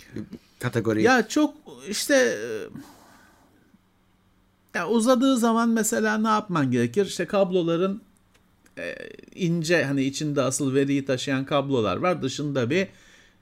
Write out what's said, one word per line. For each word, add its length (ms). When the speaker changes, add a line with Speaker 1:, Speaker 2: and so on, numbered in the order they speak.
Speaker 1:
kategoriyi. 480
Speaker 2:
Ya 220
çok 260
işte, 260
e, 340
ya 100
uzadığı 480
zaman 320
mesela 500
ne 100
yapman 420
gerekir? 360
İşte 200
kabloların, 760
e, 160
ince, 500
hani 200
içinde 380
asıl 320
veriyi 300
taşıyan 400
kablolar 520
var. 260
Dışında 480
bir 180